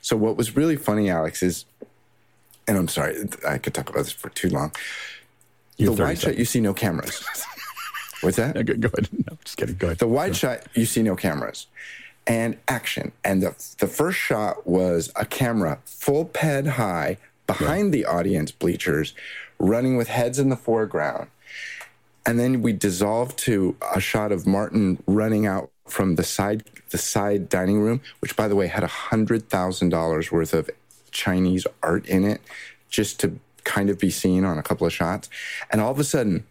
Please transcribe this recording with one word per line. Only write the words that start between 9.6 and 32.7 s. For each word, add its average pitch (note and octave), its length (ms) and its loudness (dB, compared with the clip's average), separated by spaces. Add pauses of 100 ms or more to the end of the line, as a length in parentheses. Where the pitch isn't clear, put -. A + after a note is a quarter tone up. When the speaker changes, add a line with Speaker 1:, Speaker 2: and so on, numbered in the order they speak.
Speaker 2:
Go F#2 120 -2
ahead. E2 120 -2
Speaker 1:
The A#2+ 80 4
wide C#3+ 220 2
Speaker 2:
Go. F#3+ 40 -2
Speaker 1:
shot, B2+ 300 -2 (100)
you A2+ 120 2
see A2+ 180 2
no G2 120 2
cameras. C#2+ 520 -4 (580)
And A#2 320 0 (100)
action. - 460 -4 (100)
And G2 180 4
the, F2+ 140 0 (220)
the G2 100 2
first D#3+ 300 0
shot - 500 -2
was F2 480 2
a G#2 100 -2
camera A#2 600 0
full C#3+ 400 0
ped C#3+ 420 0
high F#2+ 500 0 (300)
behind D#3+ 380 0
Speaker 3:
Right. G3 80 2
Speaker 1:
the B2+ 120 0
audience E2+ 460 0
bleachers, D#2 640 0 (460)
running B2 380 2
with A#2 120 0
heads B2 300 0
in C3+ 100 4
the B2+ 60 2
foreground. G#2 760 -2 (960)
And A#2 140 2
then B2+ 220 2
we A#2 120 2
dissolve G#2 640 0
to G2 380 2 (200)
a F#2+ 60 2
shot G#2+ 300 0
of F2 140 -2
Martin G2 640 2
running G#2+ 400 4
out F#2+ 240 -2 (160)
from F#2+ 280 2
the E2+ 80 2
side, G#2 400 0 (260)
the - 80 -4
side G2+ 500 0
dining F#2+ 320 2
room, A#2 220 2 (180)
which, - 160 -6
by G#2+ 140 0
the G2+ 60 2
way, F#2+ 120 2
had F#2 160 -2
a E2+ 40 -2
hundred A2 640 0
thousand F#2 400 0
dollars E2 420 0
worth E2 220 0
of D#2+ 160 0 (420)
Chinese F#2 540 0 (160)
art E2 240 0
in F#2 200 2
it, G#2 160 -2 (480)